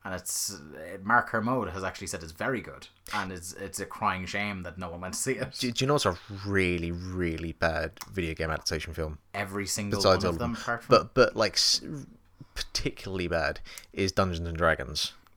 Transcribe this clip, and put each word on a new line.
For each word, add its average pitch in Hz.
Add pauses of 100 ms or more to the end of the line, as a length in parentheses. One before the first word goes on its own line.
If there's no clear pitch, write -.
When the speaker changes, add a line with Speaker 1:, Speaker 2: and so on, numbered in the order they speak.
Speaker 1:
and 95
it's, -
uh, 78
Mark 113
Kermode 113
has 92
actually 92
said 85
it's 80
very 113
good, 78 (260)
and 98
it's, 90
it's 98
a 98
crying 92
shame 101
that 85
no 92
one 85
went 92
to -
see 131
it. 127
Speaker 2:
Do, 127
do 131
you 131
know 147
what's 139
a 92 (300)
really, 90
really 85
bad 80 (220)
video 85
game 78
adaptation 78
film? 78 (160)
Speaker 1:
Every 98
single 104
Speaker 2:
Besides 95
Speaker 1:
one -
of -
Speaker 2:
all 90
of 82
Speaker 1:
them, 120
Speaker 2:
them. 113
Speaker 1:
apart 120
from -
Speaker 2:
But, -
but, 113
like, 107
s-, - (720)
particularly -
bad 80 (340)
is 95
Dungeons 87
and 82
Dragons. 78 (240)